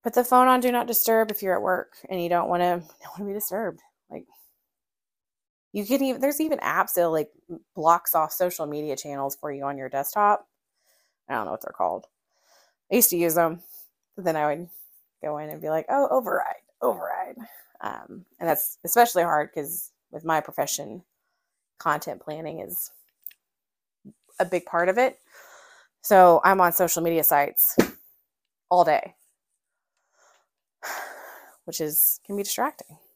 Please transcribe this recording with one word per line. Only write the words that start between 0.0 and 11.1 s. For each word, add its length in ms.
Put 100
the 120
phone 220
on 140
Do 100
Not 160
Disturb 440
if 120
you're 120
at 60
work 360
and 140
you 60
don't 200
wanna, 300
don't 400
wanna 120
be 20
disturbed. 480
Like, 180
you 120
can 180
even, 180
there's 200
even 180
apps 360
that, 140
like, 220
blocks 400
off 180
social 340
media 300
channels 380
for 160
you 140
on 120
your 120
desktop. 580